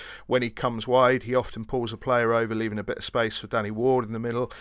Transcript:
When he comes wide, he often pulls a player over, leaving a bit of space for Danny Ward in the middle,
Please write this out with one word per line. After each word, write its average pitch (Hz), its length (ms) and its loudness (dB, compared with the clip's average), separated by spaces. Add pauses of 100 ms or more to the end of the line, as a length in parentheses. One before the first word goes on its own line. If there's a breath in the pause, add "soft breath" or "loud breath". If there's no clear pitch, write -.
(280 loud breath)
When 127 160 6
he 117 80 -2
comes 117 360 -2
wide, 127 360 6
he 117 100 -6
often 117 320 -2
pulls 117 260 -4
a 113 60 -10
player 120 380 2
over, 113 180 0
leaving 110 240 -4
a 104 60 -6
bit - 160 -6
of - 40 -12
space 113 360 -4
for 110 80 -14
Danny 107 240 -2
Ward 123 340 0
in 107 80 -10
the 113 60 -6
middle, 120 420 -4